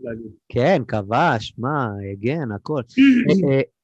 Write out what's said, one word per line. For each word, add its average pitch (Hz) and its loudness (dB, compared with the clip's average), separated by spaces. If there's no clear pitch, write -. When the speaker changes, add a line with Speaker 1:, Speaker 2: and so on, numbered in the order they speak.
Speaker 1:
להגיד. 113 -12
Speaker 2:
כן, 135 0
כבש, 113 -2
מה, 131 -2
הגן, 117 -4
הכל. 135 -6
Speaker 1:
<clears throat> - -12
Speaker 2:
אה, 143 2